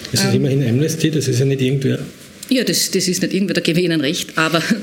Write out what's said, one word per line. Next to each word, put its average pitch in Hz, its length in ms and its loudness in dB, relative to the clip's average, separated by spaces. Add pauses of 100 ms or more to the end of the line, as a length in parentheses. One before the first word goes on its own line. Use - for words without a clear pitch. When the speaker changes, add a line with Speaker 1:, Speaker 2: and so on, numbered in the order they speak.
(120)
Speaker 1:
Es 120 60 0
ist 139 120 2
Speaker 2:
Ähm. 120 80 4
Speaker 1:
immerhin 139 300 2
Amnesty, 156 440 2
das 139 160 0
ist 123 100 0
ja 139 60 2
nicht 135 180 0
irgendwer. 131 380 0 (500)
Speaker 2:
Ja, 254 140 2
das, - 260 -2
das 185 180 0
ist 180 140 -2
nicht 165 100 -2
irgendwer, 185 220 0
da 170 60 2
gebe 165 180 0
ich 180 80 2
Ihnen 165 140 0
recht. 147 360 -4
Aber 160 240 2 (220)